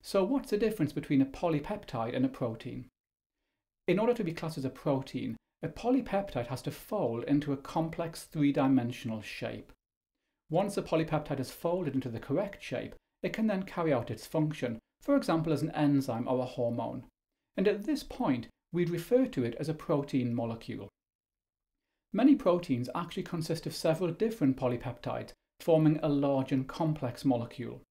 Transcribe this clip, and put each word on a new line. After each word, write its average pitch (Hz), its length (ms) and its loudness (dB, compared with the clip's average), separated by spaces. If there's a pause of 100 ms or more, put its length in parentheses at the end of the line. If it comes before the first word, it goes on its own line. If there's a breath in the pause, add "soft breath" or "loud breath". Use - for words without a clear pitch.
So 196 220 2
what's 262 240 0
the 208 80 0
difference 214 340 0
between 143 300 2
a 135 40 6
polypeptide 143 880 -2
and 127 120 2
a 135 40 2
protein? 123 580 -6 (1000)
In 180 100 4
order 226 160 4
to 226 120 0
be 165 80 -2
classed 156 240 -6
as 131 80 -4
a 131 40 0
protein, - 680 -2 (260)
a - 60 -4
polypeptide 196 800 0
has 127 140 -6
to - 80 -4
fold 123 540 -2
into 143 280 2
a 135 60 -2
complex 165 680 -4
three-dimensional 135 960 2
shape. - 500 -8 (800)
Once 196 240 0
the 190 80 -2
polypeptide 160 560 0
is 131 100 -4
folded 170 460 -2
into 127 140 0
the 110 100 -6
correct 190 420 -2
shape, - 320 -6 (300)
it 180 100 -2
can 220 140 0
then 190 160 0
carry 165 280 0
out 120 200 0
its - 160 -8
function, 151 500 0 (240)
for 285 140 4
example 165 360 2
as 147 120 2
an 156 80 -2
enzyme 135 560 2
or 127 120 2
a 123 60 0
hormone. 120 600 -2 (520)
And 202 100 4
at 202 180 0
this 294 180 -2
point, 135 440 -2 (260)
we'd 170 180 2
refer 240 360 4
to 139 160 -2
it 117 160 -2
as 151 80 -4
a 156 60 -2
protein 139 600 0
molecule. 110 540 -6 (1200)
Many 262 220 8
proteins 175 580 2
actually 170 300 -4
consist 160 420 -4
of 156 80 -4
several 165 380 0
different 165 460 2
polypeptides, 120 720 -4 (300)
forming 156 420 6
a 156 60 2
large 139 420 2
and 135 160 0
complex 156 580 -2
molecule. 120 640 -2